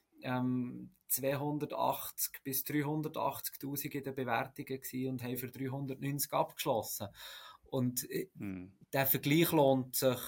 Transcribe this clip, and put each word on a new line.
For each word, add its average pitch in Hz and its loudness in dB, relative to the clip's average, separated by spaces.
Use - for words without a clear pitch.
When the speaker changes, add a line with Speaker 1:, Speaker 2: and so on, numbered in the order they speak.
Speaker 1:
ähm, 127 0
zweihundertachtzig 139 0
bis 135 -4
dreihundertachtzigtausend 147 -2
in 139 -4
den 135 -4
Bewertungen 127 -2
gewesen 131 -4
und 127 -2
haben 123 -4
für 123 -6
dreihundertneunzig 135 -4
abgeschlossen. 143 0
Und, 123 0
äh, - -2
Speaker 2:
Mhm. 95 -8
Speaker 1:
der 135 4
Vergleich 156 6
lohnt 135 6
sich 131 4